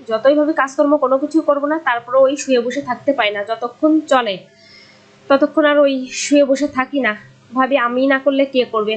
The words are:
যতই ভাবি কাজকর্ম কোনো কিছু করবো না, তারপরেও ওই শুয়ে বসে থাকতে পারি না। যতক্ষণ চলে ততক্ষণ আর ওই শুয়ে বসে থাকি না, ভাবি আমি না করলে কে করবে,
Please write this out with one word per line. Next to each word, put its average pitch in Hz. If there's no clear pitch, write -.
যতই 247
ভাবি 294
কাজকর্ম 285
কোনো 262
কিছু 294
করবো 285
না, 311
তারপরেও 247
ওই 269
শুয়ে 262
বসে 247
থাকতে 254
পারি 226
না। 202
যতক্ষণ 240
চলে 254
ততক্ষণ 294
আর 294
ওই 277
শুয়ে 285
বসে 269
থাকি 269
না, 220
ভাবি 262
আমি 247
না 269
করলে 277
কে 262
করবে, 220